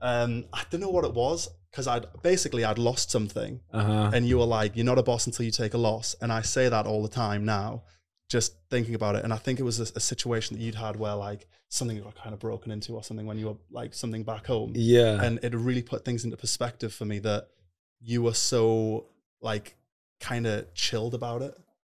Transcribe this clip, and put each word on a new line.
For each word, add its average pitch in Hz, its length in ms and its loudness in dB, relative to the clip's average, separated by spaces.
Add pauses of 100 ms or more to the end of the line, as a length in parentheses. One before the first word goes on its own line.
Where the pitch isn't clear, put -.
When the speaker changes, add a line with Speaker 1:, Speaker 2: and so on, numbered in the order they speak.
Speaker 1:
Um, 120 520 0
I - 180 -6
don't 170 100 -2
know 196 100 -2
what 175 140 4
it 120 100 0
was, 139 340 0 (240)
'cause 135 140 -6
I'd, 120 200 0 (160)
basically 170 420 2
I'd 107 140 2
lost 120 340 2
something, 113 480 -2 (120)
Speaker 2:
Uh-huh. 107 400 4
Speaker 1:
and 120 140 4
you 123 120 4
were 117 80 4
like, 110 280 2
"You're 113 100 0
not 127 140 4
a 123 60 8
boss 117 220 2
until 117 180 -2
you 113 80 -2
take 110 220 0
a 117 40 0
loss." 110 420 0
And 117 120 -2
I 110 100 0
say 127 260 4
that 110 180 2
all 107 160 0
the 107 60 -2
time 104 360 0
now, 110 400 0 (440)
just - 260 0 (140)
thinking 117 280 0
about 104 180 2
it. 104 80 0
And 113 100 -2
I 110 40 -2
think 127 240 -2
it 135 40 -2
was 113 140 -2
a, 113 160 -4
a - 60 -6
situation 113 560 -2
that 113 80 -8
you'd 113 100 -4
had 107 220 -6
where, 104 180 -2
like, 101 320 -8 (220)
something 113 340 -4
got 107 140 -18
kind 110 160 -14
of 101 80 -12
broken 110 320 -6
into 104 220 -8
or 107 100 -10
something 110 220 -8
when 107 120 -6
you 110 100 -4
were, 107 80 -8 (140)
like, 120 220 -10
something 113 320 -6
back 107 220 -8
home. 113 280 -2
Speaker 2:
Yeah. 117 480 6
Speaker 1:
And 117 220 2
it 120 100 -2
really 120 280 0
put - 220 -6
things 120 200 -2
into 113 120 -6
perspective 120 560 -4
for - 120 -10
me 104 160 -2
that 104 280 0 (520)
you 120 220 0
were 117 120 4
so, 113 720 2 (360)
like, 107 340 -6 (440)
kind 117 260 -4
of 104 280 -2
chilled 117 400 -2
about 120 280 -6
it, 139 120 -10 (320)